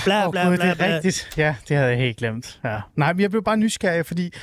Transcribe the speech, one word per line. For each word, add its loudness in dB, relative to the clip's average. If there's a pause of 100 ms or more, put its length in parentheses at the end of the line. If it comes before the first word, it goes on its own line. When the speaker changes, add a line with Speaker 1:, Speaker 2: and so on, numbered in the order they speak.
Speaker 1:
bla, 4
Speaker 2:
Åh, -2
Speaker 1:
bla, 2
Speaker 2:
Gud, 4
Speaker 1:
bla, 0
Speaker 2:
det 4
er 0
Speaker 1:
bla. 0
Speaker 2:
rigtigt. -2
Ja, 2 (140)
det 2
havde 4
jeg 2
helt 0
glemt. -6
Ja. -4 (200)
Nej, 2
men -2
jeg 2
blev -2
bare 0
nysgerrig, 0
fordi -4 (100)